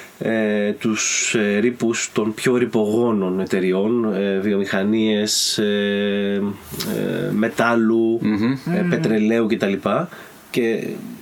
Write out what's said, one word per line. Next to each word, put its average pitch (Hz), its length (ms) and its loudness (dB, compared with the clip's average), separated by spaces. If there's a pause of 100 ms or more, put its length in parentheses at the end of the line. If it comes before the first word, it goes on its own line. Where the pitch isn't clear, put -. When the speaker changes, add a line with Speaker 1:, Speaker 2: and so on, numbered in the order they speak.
(180)
Speaker 1:
ε, 104 540 0
τους, - 640 -2
ε, 104 240 2
ρήπους 117 540 0
των 107 220 0
πιο 123 220 2
ρηπογόνων 107 840 2
εταιριών, 98 760 2
ε, 98 240 0
βιομηχανίες, 104 1200 0
ε, 101 840 0 (540)
ε, 98 360 -2
μετάλλου, 113 880 2
Speaker 2:
Μμμ. 104 200 0 (100)
Speaker 1:
ε, 135 60 -4 (240)
Speaker 3:
Μμμ. 180 60 0
Speaker 1:
πετρελαίου 110 580 2
κτλ. 101 260 0 (800)
Και 113 360 0 (360)